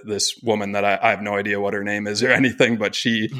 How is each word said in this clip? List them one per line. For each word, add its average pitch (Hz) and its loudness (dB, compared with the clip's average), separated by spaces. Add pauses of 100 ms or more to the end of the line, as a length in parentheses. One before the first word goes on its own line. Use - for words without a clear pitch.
this 104 -4
woman 107 -2
that 101 0
I, 98 2
I 113 4
have 98 0
no 104 -4
idea 101 0
what 101 -2
her 101 -4
name 104 -4
is 104 -2
or 127 2
<laughs> - -
anything, 117 4
but 104 -2
she 113 -2 (100)